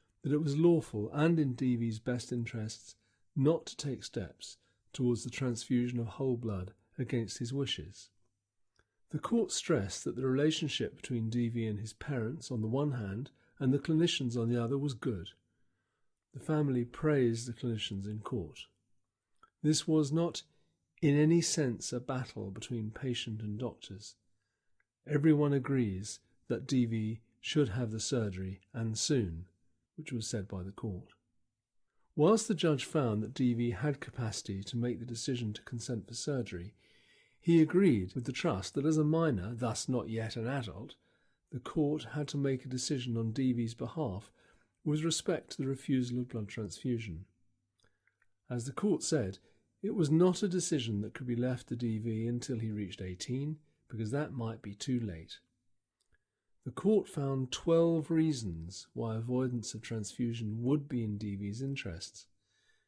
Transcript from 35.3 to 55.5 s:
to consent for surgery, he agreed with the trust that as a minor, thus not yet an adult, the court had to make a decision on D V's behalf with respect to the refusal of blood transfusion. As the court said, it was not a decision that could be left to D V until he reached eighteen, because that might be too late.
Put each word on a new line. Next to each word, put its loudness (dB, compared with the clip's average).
to -8
consent -6
for -16
surgery, -4
he 8
agreed 4
with -4
the -4
trust -2
that 0
as 4
a 4
minor, 2
thus -2
not 0
yet -4
an -4
adult, -6
the -8
court -2
had -2
to -4
make 0
a -10
decision -2
on -2
D 2
V's -2
behalf -6
with 0
respect -2
to -10
the -2
refusal 0
of -2
blood -6
transfusion. -4
As -4
the -6
court 0
said, 0
it -2
was 4
not 6
a 2
decision 0
that -6
could -8
be 0
left -2
to -4
D -2
V -2
until -2
he -2
reached -4
eighteen, -4
because -4
that -2
might -6
be -10
too -2
late. -6